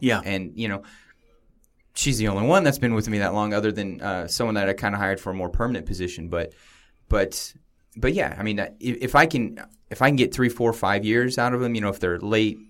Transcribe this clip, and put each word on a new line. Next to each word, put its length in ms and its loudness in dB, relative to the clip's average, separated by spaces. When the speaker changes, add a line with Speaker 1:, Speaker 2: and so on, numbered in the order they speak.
Speaker 1:
Yeah. 220 2
Speaker 2:
And, 320 -4
you 120 -4
know, 140 -4
she's 240 0
the 100 0
only 180 0
one 180 6
that's 140 2
been 160 2
with 140 0
me 100 0
that 140 0
long, 220 0
other 180 2
than, 300 -6
uh, 260 -4
someone 280 -2
that 120 0
I 60 2
kinda 240 -2
hired 220 0
for 100 -8
a 40 -4
more 140 -4
permanent 380 -2
position. 420 -6
But, 240 -4
but, 460 0
but 160 0
yeah, 260 -2
I 40 -6
mean, 180 -2
i-, 180 -6
if 360 -4
I 100 8
can, 340 -2
if 140 -4
I 60 6
can 80 4
get 180 4
three, 160 4
four, 240 0
five 300 0
years 340 2
out 160 2
of 60 0
them, 140 -2
you 60 -2
know, 80 0
if 120 -4
they're 180 0
late 400 2